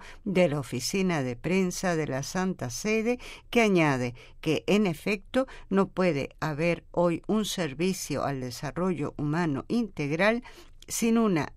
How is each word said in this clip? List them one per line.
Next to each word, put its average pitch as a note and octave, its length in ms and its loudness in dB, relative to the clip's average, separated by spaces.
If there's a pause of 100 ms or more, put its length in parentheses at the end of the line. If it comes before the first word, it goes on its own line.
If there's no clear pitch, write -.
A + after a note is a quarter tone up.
(260)
de F3+ 220 4
la D3 120 0
Oficina E3 600 -2
de B2 140 -2
Prensa F3+ 600 0
de D#3 120 0
la C3+ 160 -4
Santa F#3 480 -4
Sede, A3 480 0 (320)
que A#3+ 100 4
añade D3 540 4 (260)
que, D#3 240 0
en G#3 220 4
efecto, G3+ 580 -2 (240)
no F#3+ 200 4
puede E3+ 500 0
haber D#3+ 500 -2
hoy F3 380 2
un G#3 180 2
servicio D#3+ 800 -2
al C3+ 160 -2
desarrollo C#3+ 760 -4
humano D3 520 0
integral G3+ 760 0 (440)
sin A3+ 320 2
una F#3+ 380 2